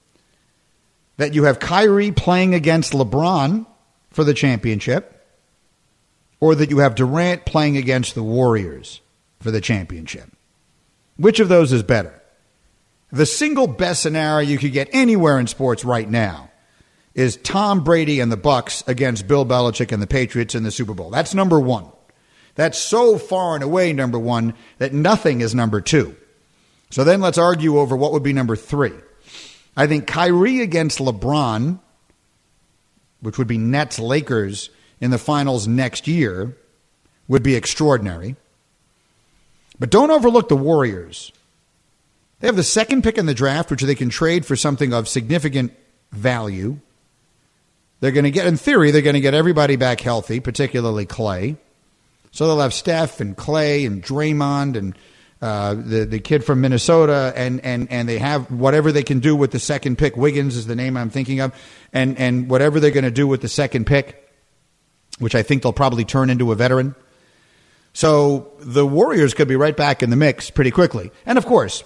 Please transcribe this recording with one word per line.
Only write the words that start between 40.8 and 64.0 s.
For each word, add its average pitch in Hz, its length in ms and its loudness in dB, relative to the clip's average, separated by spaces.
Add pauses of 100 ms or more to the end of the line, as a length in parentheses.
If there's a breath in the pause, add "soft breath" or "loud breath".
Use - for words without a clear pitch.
They - 80 -2
have 233 80 2
the 175 80 2
second 220 400 0
pick 226 140 0
in 185 80 0
the 151 80 0
draft, 135 380 0
which 131 100 -4
they 135 140 0
can 123 140 -2
trade 165 360 0
for 139 100 -2
something 135 380 0
of 117 140 -2
significant 131 680 -2 (380)
value. 110 680 -4 (1200)
They're 135 120 0
gonna 143 200 2
get, 180 160 0
in 165 100 2
theory, 175 340 4
they're 147 100 6
gonna 143 180 2
get 135 140 2
everybody 151 420 4
back 123 260 0
healthy, 117 380 -4
particularly 117 680 -4
Klay. 107 520 -6 (760)
So 156 160 0
they'll 156 120 2
have 131 140 0
Steph 165 460 -4
and 101 160 -6
Klay 147 520 -2
and 98 160 -6
Draymond 143 760 -2
and, 98 200 -8 (440 soft breath)
uh, 104 320 -4
the, 110 320 -4
the 110 140 -6
kid 147 240 0
from 131 180 0
Minnesota 139 720 2
and, 127 280 -6
and, 123 280 -6
and 120 180 -4
they 117 80 -2
have 135 340 -4
whatever 139 400 2
they 143 120 0
can 135 160 0
do 151 160 2
with 139 160 2
the 127 80 -4
second 135 380 -4
pick. 143 200 0
Wiggins 139 380 0
is 113 120 -8
the 117 80 -6
name 127 220 -4
I'm 117 120 -4
thinking 135 300 -4
of. 135 140 -4 (400 loud breath)
And, 131 240 0
and 123 320 0
whatever 143 300 4
they're 147 120 4
gonna 131 200 0
do 139 160 2
with 135 140 0
the - 80 -6
second 131 360 -2
pick, - 440 -2 (920)